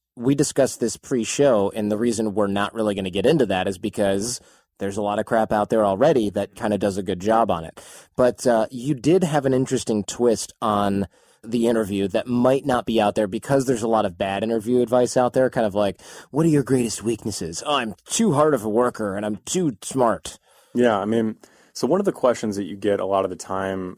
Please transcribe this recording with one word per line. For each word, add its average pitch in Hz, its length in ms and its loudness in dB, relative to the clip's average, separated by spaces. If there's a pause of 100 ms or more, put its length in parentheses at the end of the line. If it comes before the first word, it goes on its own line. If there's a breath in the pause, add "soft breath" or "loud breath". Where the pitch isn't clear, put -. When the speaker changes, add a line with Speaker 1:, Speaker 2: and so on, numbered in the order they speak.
(160)
Speaker 1:
we 127 180 0
discussed 143 460 0
this 113 180 -2
pre-show, 117 800 2
and 107 160 -2
the 107 60 -2
reason 110 360 -2
we're 101 140 0
not 101 260 -2
really 107 220 -2
gonna 95 160 -4
get 95 160 -2
into 143 200 4
that 92 200 0
is 95 100 -6
because 104 640 -2 (400 soft breath)
there's 98 180 -6
a 107 60 -4
lot 104 160 -2
of 107 60 -2
crap 110 260 0
out 104 180 0
there 110 160 4
already 110 460 2
that 101 240 -4
kinda 104 220 -2
does 98 200 -2
a 101 60 -6
good 90 160 -4
job 107 320 2
on 82 140 -2
it. - 140 -16 (360 loud breath)
But, 123 320 2
uh, 113 240 4
you 131 240 -4
did 156 280 2
have 147 220 0
an 135 80 2
interesting 120 500 0
twist - 560 0
on 101 480 0 (360 soft breath)
the 117 240 0
interview 101 400 0
that 104 180 -2
might 127 400 2
not 123 220 -2
be 113 120 2
out 104 140 2
there 107 140 0
because 123 400 -2
there's 120 160 0
a 117 40 -2
lot 110 180 2
of 87 120 -6
bad 98 260 -4
interview 113 380 0
advice 123 340 2
out 123 180 2
there, 131 180 2
kind 113 160 0
of 95 80 -4
like, 101 260 -2 (300 loud breath)
"What 165 160 2
are - 20 4
your 143 140 4
greatest 117 400 -2
weaknesses?" 101 600 -6
"Oh, 147 120 -2
I'm 113 180 -4 (120)
too 220 280 0
hard 151 220 4
of 107 100 -2
a 110 40 -2
worker 110 460 0
and 104 80 -6
I'm 107 220 -4
too 160 380 -2
smart." 117 560 -2 (340 soft breath)
Speaker 2:
Yeah, 120 240 4
I 95 80 0
mean, 113 300 0 (380 soft breath)
so - 120 -6
one 170 160 2
of 202 40 0
the 180 60 0
questions 113 440 0
that 98 80 -4
you 90 120 -10
get 101 240 0
a 95 60 -4
lot 98 180 0
of 92 60 -2
the 92 80 -10
time, 95 600 -6